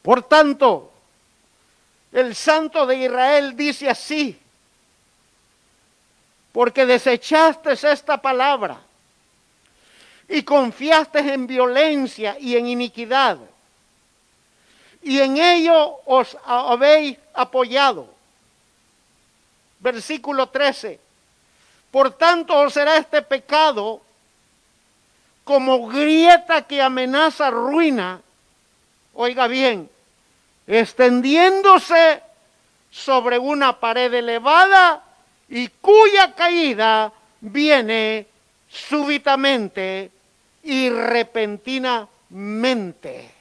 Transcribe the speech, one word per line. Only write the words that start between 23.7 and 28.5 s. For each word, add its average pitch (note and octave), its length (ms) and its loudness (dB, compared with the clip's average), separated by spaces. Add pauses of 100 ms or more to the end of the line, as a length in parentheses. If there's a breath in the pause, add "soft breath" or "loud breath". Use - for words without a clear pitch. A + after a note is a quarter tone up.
como C4 440 0
grieta D#4+ 760 4
que C#4+ 160 -4
amenaza C4 680 0
ruina", A#3+ 680 -2 (960)